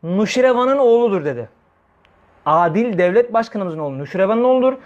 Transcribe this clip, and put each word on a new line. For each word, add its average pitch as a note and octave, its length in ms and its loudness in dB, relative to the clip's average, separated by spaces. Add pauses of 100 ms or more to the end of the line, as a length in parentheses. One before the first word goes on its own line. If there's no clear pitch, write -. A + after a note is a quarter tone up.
Nuşirevan'ın B3 760 0
oğludur." A#3 480 2
dedi. A#2+ 240 -8 (960)
"Adil F3 520 0
devlet G#3 360 2
başkanımızın G3+ 460 -4
oğlu C#3 200 -8
Nuşirevan'ın F#3+ 440 -2
oğludur. B3+ 300 2 (120)